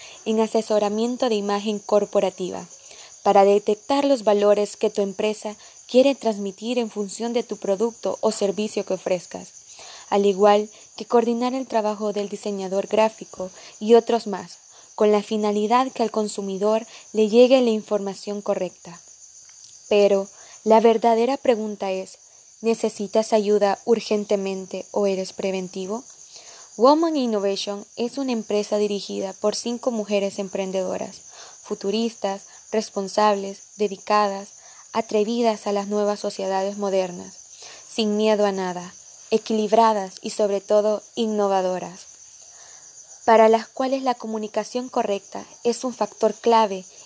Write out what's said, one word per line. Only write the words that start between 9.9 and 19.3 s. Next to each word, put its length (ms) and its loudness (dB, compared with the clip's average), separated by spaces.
al 180 2
igual 440 4
que 80 -12
coordinar 500 0
el 120 -6
trabajo 460 -2
del 160 -4
diseñador 580 -4
gráfico 640 -2
y 140 6
otros 320 4
más, 320 -8
con 160 4
la 120 2
finalidad 680 0
que 120 -4
al 80 0
consumidor 760 -2
le 160 2
llegue 320 6
la 100 4
información 720 -4
correcta. 580 -6